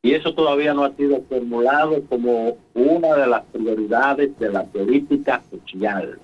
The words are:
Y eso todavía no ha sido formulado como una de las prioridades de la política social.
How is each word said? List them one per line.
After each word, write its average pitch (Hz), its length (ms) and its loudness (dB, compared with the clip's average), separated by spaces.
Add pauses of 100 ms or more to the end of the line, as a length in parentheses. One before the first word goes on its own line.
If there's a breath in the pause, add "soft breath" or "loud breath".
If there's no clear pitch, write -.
Y 127 120 4
eso 156 200 -2
todavía 147 400 2
no 143 100 0
ha 139 100 -2
sido 143 280 0
formulado 131 840 0
como 117 480 0 (180)
una 156 420 2
de 139 100 2
las 117 200 0
prioridades 117 920 -2
de 110 120 -2
la 101 140 -2
política 135 880 0
social. 95 720 -6